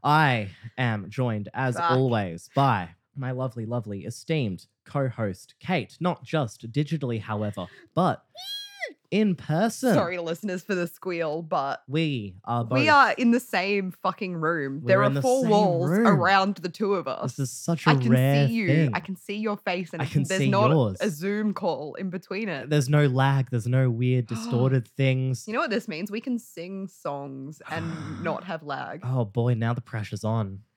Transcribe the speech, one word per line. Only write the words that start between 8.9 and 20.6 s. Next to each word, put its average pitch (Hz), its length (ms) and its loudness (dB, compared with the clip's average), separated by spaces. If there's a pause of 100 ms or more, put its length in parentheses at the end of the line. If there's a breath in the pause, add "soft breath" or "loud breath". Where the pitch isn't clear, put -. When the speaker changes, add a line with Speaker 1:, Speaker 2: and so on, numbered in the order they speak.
Speaker 1:
in 202 240 2
person. 214 580 0
Speaker 2:
Sorry, 180 260 2
listeners, 170 440 -4
for 196 140 -4
the 175 100 0
squeal, 165 560 -4
but 151 460 -2
Speaker 1:
We 131 560 -2
are 120 180 0
Speaker 2:
we 127 240 2
Speaker 1:
both - 40 4
Speaker 2:
are 277 220 8
in 240 200 4
the 240 80 4
same 196 500 -2
fucking 185 460 -4
room. 156 480 -2
There 190 140 6
Speaker 1:
We're 202 40 4
Speaker 2:
are 208 60 4
Speaker 1:
in 135 60 2
the 139 80 0
Speaker 2:
four 262 200 4
Speaker 1:
same 226 80 2
Speaker 2:
walls 175 400 4
Speaker 1:
room. 214 160 4
Speaker 2:
around 190 520 4
the 175 100 -6
two 196 260 -2
of 165 140 -4
us. 131 260 -4
Speaker 1:
This 135 160 -2
is - 60 -14
such - 320 0
a - 20 6
Speaker 2:
I 147 60 8
can 123 160 2
Speaker 1:
rare 135 340 6
Speaker 2:
see 233 80 0
you. 220 140 0
Speaker 1:
thing. 151 260 4
Speaker 2:
I - 60 0
can 190 160 -10
see - 180 -10
your 214 220 -2
face, 180 360 -4
and 165 80 -8
Speaker 1:
I 139 40 -2
Speaker 2:
it - 80 -6
Speaker 1:
can 143 100 2
Speaker 2:
there's 185 200 -2
Speaker 1:
see - 80 4
Speaker 2:
not 196 200 4